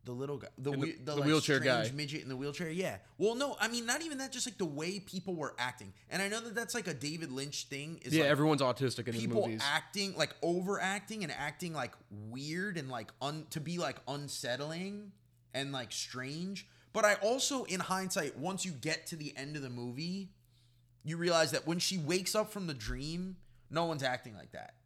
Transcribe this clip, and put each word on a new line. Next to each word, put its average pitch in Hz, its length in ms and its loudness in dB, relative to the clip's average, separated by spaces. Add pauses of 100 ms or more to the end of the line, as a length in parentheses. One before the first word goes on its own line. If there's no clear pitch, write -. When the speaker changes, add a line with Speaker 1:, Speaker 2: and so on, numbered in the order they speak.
Speaker 1:
The 123 80 -8
little 135 260 -4
guy, 107 180 -10
the 139 160 -2
Speaker 2:
In 135 80 0
the, 151 60 2
Speaker 1:
whe-, 165 60 -2 (120)
the, - 80 -
Speaker 2:
the 143 40 0
Speaker 1:
like, 143 100 4
Speaker 2:
wheelchair 151 340 6
Speaker 1:
strange 120 300 4
Speaker 2:
guy. 135 40 -6
Speaker 1:
midget 147 280 -4
in 131 80 -8
the 131 60 -4
wheelchair. 143 340 -4
Yeah. 160 260 -2 (220)
Well, 220 160 4
no, 254 260 0
I 214 80 2
mean, 240 160 -2
not 247 160 2
even 320 180 -6
that. 269 140 -4
Just, 254 140 -2
like, 254 100 -8
the 190 80 0
way 165 360 -2
people 185 340 -6
were 151 240 -4
acting, 120 340 -4 (160)
and 180 140 0
I 196 60 0
know 220 120 -2
that 233 140 -8
that's, 233 200 -2
like, 233 120 -2
a 165 80 -2
David 147 360 -4
Lynch 139 340 -4
thing. 147 380 -8
Is, 139 120 0
Speaker 2:
Yeah, 156 80 8
Speaker 1:
like, 143 80 8
Speaker 2:
everyone's 147 320 8
autistic 123 460 2
in 117 40 0
his 113 100 0
Speaker 1:
people 113 200 4
Speaker 2:
movies. 110 200 0
Speaker 1:
acting, 170 540 0
like, 151 240 0
overacting 180 840 0
and 143 80 -4
acting, 156 420 -4
like, 123 180 -2 (380)
weird 165 480 -4
and, 135 100 -6
like, 117 220 -6 (100)
un-, 151 300 -4
to 160 100 -4
be, 170 160 -4
like, 147 220 -2 (100)
unsettling 151 1040 -4 (400)
and, 139 200 -2
like, 127 200 -6
strange. 160 720 -6 (280)
But 214 100 6
I 208 120 10
also, 254 480 2
in - 160 0
hindsight, 185 580 0
once 180 260 -2
you 185 80 -4
get 156 360 -2
to 175 80 -8
the 151 200 -8
end 143 200 -8
of 143 60 -4
the 131 60 -6
movie, 139 640 -6 (760)
you 160 140 -2
realize 170 320 6
that 143 160 0
when 170 140 2
she 190 180 2
wakes 175 360 2
up 214 160 4
from 190 160 -6
the 160 60 -2
dream, 143 640 -4 (320)
no 165 160 0
one's 156 200 -2
acting 127 300 -2
like 78 180 -16
that. - 340 -12